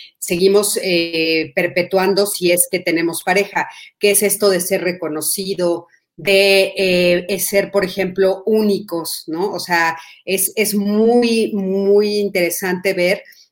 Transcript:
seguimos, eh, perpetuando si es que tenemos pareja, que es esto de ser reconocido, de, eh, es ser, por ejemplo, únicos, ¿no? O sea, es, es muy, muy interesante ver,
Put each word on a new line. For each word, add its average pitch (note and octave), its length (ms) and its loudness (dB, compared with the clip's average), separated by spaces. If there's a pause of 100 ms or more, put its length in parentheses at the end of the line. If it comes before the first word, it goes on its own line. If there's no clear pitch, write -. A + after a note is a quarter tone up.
(180)
seguimos, G3 640 2
eh, D#3+ 760 0
perpetuando F#3 720 0
si F3+ 260 -2
es F3 200 2
que F3+ 80 -2
tenemos E3+ 440 -2
pareja, F#3 440 0 (320)
que G3+ 120 4
es G3+ 120 2
esto G3+ 260 2
de F#3 100 2
ser F3+ 220 -2
reconocido, F3 1040 -4 (300)
de, G3 600 4
eh, F3+ 520 2
es F#3 180 -4
ser, G3 240 0
por G3 120 0
ejemplo, F#3+ 600 -2
únicos, G3+ 800 -2
¿no? F3 260 -4
O F3 80 -8
sea, E3 380 -2 (260)
es, F#3+ 320 -4
es G#3+ 200 0
muy, A3+ 760 2
muy G3+ 680 2
interesante F#3 760 -2
ver, F3+ 300 0 (280)